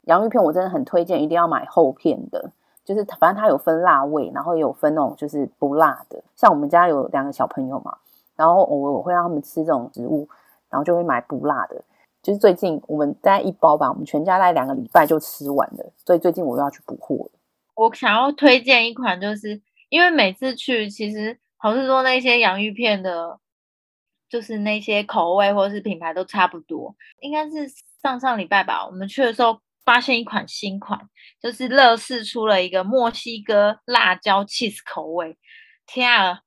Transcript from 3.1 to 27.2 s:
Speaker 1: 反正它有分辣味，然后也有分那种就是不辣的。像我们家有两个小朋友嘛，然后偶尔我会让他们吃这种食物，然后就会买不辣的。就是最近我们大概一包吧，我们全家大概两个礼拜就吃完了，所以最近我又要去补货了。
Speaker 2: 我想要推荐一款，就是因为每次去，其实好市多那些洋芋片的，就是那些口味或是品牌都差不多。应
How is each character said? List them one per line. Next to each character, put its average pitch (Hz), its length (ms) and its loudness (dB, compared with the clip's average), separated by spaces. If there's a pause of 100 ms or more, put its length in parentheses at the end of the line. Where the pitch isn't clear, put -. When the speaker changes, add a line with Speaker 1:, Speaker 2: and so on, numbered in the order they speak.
Speaker 1:
反 165 120 6
正 202 80 -4
它 220 80 2
有 135 80 4
分 160 260 0
辣 151 240 4
味， 147 280 -4
然 139 100 -6
后 170 120 -2
也 160 60 0
有 131 120 0
分 156 220 -2
那 160 60 0
种 131 140 -2
就 147 120 -10
是 143 200 -6 (120)
不 143 160 -2
辣 151 340 2
的。 - 140 -18 (120)
像 214 160 6
我 156 60 2
们 143 100 -2
家 175 200 6
有 143 220 0
两 - 140 -4
个 139 80 -8
小 - 140 -4
朋 131 220 -6
友 131 140 -8
嘛， - 160 -14 (380)
然 160 120 2
后 180 160 6
偶 143 240 0
尔 143 60 -2
我 120 100 -4
会 180 100 -2
让 175 80 2
他 175 80 -2
们 156 120 -4
吃 160 220 -6
这 160 80 -2
种 131 220 -4
食 120 140 -8
物， 147 200 -4 (420)
然 139 100 -4
后 147 40 -2
就 175 120 0
会 175 80 0
买 131 180 -2
不 143 240 -8
辣 143 220 -2
的。 - 160 -14 (400)
就 196 100 0
是 202 60 -6
最 202 140 6
近 170 340 -4
我 151 100 -6
们 143 240 -2
大 196 160 4
概 - 40 -2
一 185 100 -4
包 156 260 4
吧， 135 140 0
我 - 40 -6
们 151 80 -8
全 151 220 -4
家 185 140 2
大 190 60 2
概 180 60 4
两 139 140 0
个 135 80 -6
礼 120 180 -8
拜 160 140 6
就 156 140 2
吃 143 320 -10
完 139 160 0 (100)
了， - 160 -16 (120)
所 175 100 4
以 170 40 4
最 175 120 0
近 175 120 -4
我 127 140 -4
又 143 60 -2
要 143 60 -2
去 - 160 -20
补 - 140 -14
货 - 160 -6 (100)
了。 - 60 -20 (440)
Speaker 2:
我 226 180 2
想 233 180 0
要 247 200 2
推 277 300 6
荐 240 260 2
一 233 60 -8
款， 208 280 -4
就 208 140 -4
是 208 260 -12 (280)
因 320 120 2
为 359 80 4
每 226 240 2
次 262 220 -6
去， 220 340 -4
其 208 220 -10
实 214 260 -8 (200)
好 220 180 0
市 262 100 -2
多 262 160 2
那 254 180 2
些 247 200 2
洋 196 220 2
芋 214 100 -4
片 208 300 -2
的， 170 380 -8 (880)
就 233 120 -6
是 214 180 -10
那 214 220 -2
些 208 220 -2
口 185 320 0
味 202 180 4
或 202 160 0
是 208 100 -8
品 190 200 -6
牌 165 140 -6
都 185 120 -4
差 185 220 0
不 170 140 -6
多。 156 340 -14 (240)
应 285 120 -12